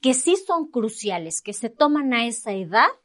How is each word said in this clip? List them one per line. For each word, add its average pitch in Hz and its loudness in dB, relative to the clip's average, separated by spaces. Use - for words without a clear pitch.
que 262 4
sí 339 2
son 339 -2
cruciales, 196 -6
que 202 -12
se 226 -8
toman 294 2
a 233 0
esa 226 -8
edad 196 2